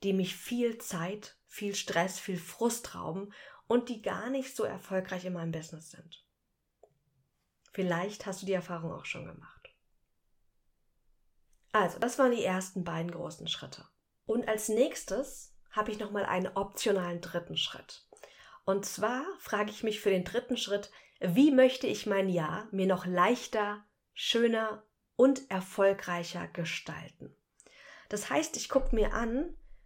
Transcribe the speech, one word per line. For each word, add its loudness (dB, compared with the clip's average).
die 2
mich 0
viel -2
Zeit, -8
viel -6
Stress, 0
viel -4
Frust -2
rauben -6
und 2
die -8
gar -4
nicht -4
so -2
erfolgreich -4
in -4
meinem -4
Business -10
sind. -20
Vielleicht -2
hast -8
du -8
die 0
Erfahrung -4
auch -10
schon -8
gemacht. -18
Also, 4
das 0
waren 8
die 0
ersten -2
beiden -4
großen -10
Schritte. -8
Und 2
als -2
nächstes 0
habe -2
ich -6
nochmal -2
einen 0
optionalen 0
dritten -6
Schritt. -6
Und 0
zwar -2
frage -2
ich -10
mich -2
für 4
den 2
dritten -2
Schritt, -2
wie 8
möchte 6
ich -2
mein 2
Jahr 0
mir 2
noch 2
leichter, 2
schöner 0
und 6
erfolgreicher 0
gestalten. -8
Das -4
heißt, 2
ich -6
guck 4
mir 4
an, 0